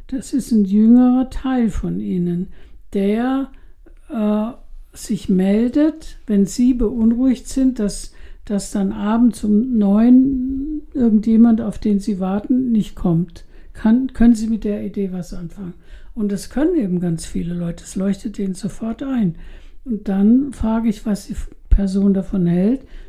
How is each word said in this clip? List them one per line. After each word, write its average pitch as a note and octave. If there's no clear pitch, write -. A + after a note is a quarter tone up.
Das -
ist B3+
ein G#3+
jüngerer B3
Teil B3+
von F3+
Ihnen, F3+
der, A#3+
äh, G#3+
sich -
meldet, A#3+
wenn G3+
Sie B3+
beunruhigt A#3+
sind, C4
dass, -
dass G3
dann G3+
abends G#3+
um A3
neun C4
irgendjemand, A3+
auf G#3+
den G#3
Sie G3
warten, A3
nicht G#3+
kommt. E3+
Kann, B3
können A#3
Sie A3
mit A3
der G#3+
Idee G3
was F3+
anfangen?“ F3
Und G#3
das -
können D#4+
eben F3+
ganz E3+
viele F3
Leute. E3+
Es -
leuchtet G3
denen F#3+
sofort A3+
ein. A#3
Und G#3
dann A3+
frage A3+
ich, -
was G3+
die G#3
Person G3
davon F#3+
hält, F#3